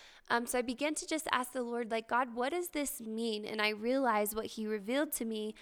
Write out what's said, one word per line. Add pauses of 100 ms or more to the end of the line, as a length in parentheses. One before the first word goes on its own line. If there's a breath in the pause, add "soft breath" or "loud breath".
(280 loud breath)
Um,
so
I
began
to
just
ask
the
Lord,
like,
"God,
what
does
this
mean?"
And
I
realized
what
he
revealed
to
me